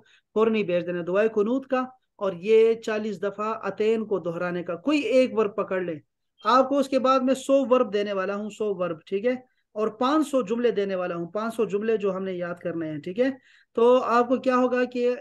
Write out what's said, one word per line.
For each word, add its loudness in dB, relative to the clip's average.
फौरन 2
ही 2
भेज 0
देना, -4
दुआए 0
कुनूत 0
का -2
और -4
ये 4
चालीस -4
दफा -4
अतैन 0
को -2
दोहराने -4
का। -6
कोई 0
एक 2
वर्ब 0
पकड़ -2
ले, -6
आपको 4
उसके 0
बाद 2
में 2
सौ 0
वर्ब 2
देने -2
वाला -4
हूँ, -8
सौ -4
वर्ब, -4
ठीक -4
है? 0
और -2
पाँच 2
सौ 0
जुमले 0
देने -2
वाला -4
हूँ, -6
पाँच -4
सौ 0
जुमले -2
जो 0
हमने -6
याद -6
करने -6
हैं, -8
ठीक -8
है? 2
तो 6
आपको 2
क्या 0
होगा 2
कि -2